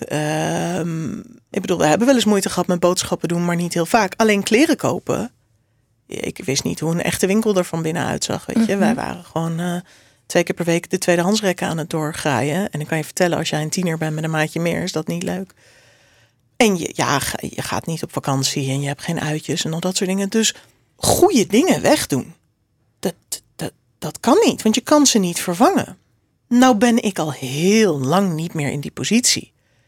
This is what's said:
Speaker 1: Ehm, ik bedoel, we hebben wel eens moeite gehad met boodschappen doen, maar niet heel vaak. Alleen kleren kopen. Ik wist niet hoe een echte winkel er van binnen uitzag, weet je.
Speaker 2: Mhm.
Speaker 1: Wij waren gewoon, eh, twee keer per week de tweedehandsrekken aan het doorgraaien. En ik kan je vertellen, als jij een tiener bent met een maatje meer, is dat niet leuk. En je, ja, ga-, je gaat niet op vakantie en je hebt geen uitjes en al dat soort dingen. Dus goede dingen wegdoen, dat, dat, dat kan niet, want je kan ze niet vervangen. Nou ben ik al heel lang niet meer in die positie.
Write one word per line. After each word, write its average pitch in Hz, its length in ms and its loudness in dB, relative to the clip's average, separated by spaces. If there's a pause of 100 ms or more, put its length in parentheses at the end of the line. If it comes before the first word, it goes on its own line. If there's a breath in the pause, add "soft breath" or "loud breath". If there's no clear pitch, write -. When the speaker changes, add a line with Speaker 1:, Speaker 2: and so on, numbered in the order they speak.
Speaker 1:
Ehm, 160 1040 -4 (400)
ik 196 100 -4
bedoel, 180 160 -2
we 165 80 2
hebben 196 220 4
wel 277 80 6
eens 226 100 2
moeite 202 240 4
gehad - 180 -2
met 180 120 0
boodschappen 175 480 0
doen, 175 180 0
maar 175 100 0
niet 170 180 -4
heel 170 120 0
vaak. 208 320 0
Alleen 208 260 2
kleren 269 340 4
kopen. - 540 -2 (760)
Ik - 380 -8
wist 135 180 -2
niet 170 160 -4
hoe 160 120 -2
een 170 120 0
echte - 240 0
winkel 208 300 2
er 180 80 2
van 165 160 -6
binnen 160 240 -2
uitzag, - 400 -4
weet 226 200 0
je. 208 60 -2
Speaker 2:
Mhm. 202 80 -2
Speaker 1:
Wij 220 160 2
waren - 280 -8
gewoon, 165 360 -6
eh, 175 160 -4 (500 soft breath)
twee 175 180 2
keer 170 120 -2
per 170 100 -4
week 170 240 0
de 190 80 -2
tweedehandsrekken 180 680 0
aan 165 100 -4
het 151 120 -6
doorgraaien. 151 840 -2
En 147 100 -6
ik 156 60 -8
kan 160 100 -2
je 151 60 -2
vertellen, 170 340 0
als 165 120 -2
jij 151 120 -2
een 156 80 -4
tiener 170 280 -2
bent 156 180 -4
met 151 80 -6
een 160 80 -4
maatje 156 280 -2
meer, 165 240 -2
is 180 80 -8
dat 156 160 -4
niet 170 160 -6
leuk. 180 300 -6 (1040 soft breath)
En 208 200 4
je, - 160 -6
ja, 135 260 0
ga-, - 180 -6 (120)
je - 120 -10
gaat - 240 -4
niet 165 180 -6
op - 100 -10
vakantie 135 560 -2
en 139 120 -2
je 143 60 -4
hebt 143 160 -8
geen 170 180 -4
uitjes 151 440 -4
en 160 80 -6
al 165 60 -6
dat 185 180 -2
soort 185 120 -2
dingen. 196 200 -2
Dus 220 260 0 (400 soft breath)
goede 320 520 4
dingen 247 340 4
wegdoen, - 520 0 (680)
dat, 175 140 -4 (420)
dat, 120 160 -8 (280)
dat - 200 -10
kan 277 260 4
niet, - 160 0
want 220 140 2
je 254 60 2
kan 302 240 4
ze - 120 4
niet 175 240 -2
vervangen. 226 560 0 (500)
Nou 247 280 6
ben 233 280 4
ik 196 160 -2
al 156 140 -2
heel 165 680 2
lang 170 340 2
niet 160 200 -6
meer 143 180 -2
in 143 80 -4
die - 120 -8
positie. - 600 -2 (340)